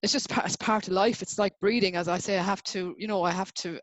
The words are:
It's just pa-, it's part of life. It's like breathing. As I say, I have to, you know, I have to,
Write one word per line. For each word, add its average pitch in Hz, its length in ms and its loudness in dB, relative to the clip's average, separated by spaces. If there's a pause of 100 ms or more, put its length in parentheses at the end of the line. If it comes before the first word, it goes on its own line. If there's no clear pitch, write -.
It's 208 100 2
just 269 160 0
pa-, - 160 2
it's - 120 -2
part 214 300 2
of 185 60 -4
life. 196 300 2
It's - 160 -8
like 202 220 0
breathing. 196 360 2
As 170 120 0
I 175 100 0
say, 196 200 0
I 175 40 2
have 190 220 0
to, 180 340 -4
you 214 100 -8
know, 202 140 0
I 170 100 2
have 190 220 -4
to, 170 280 -8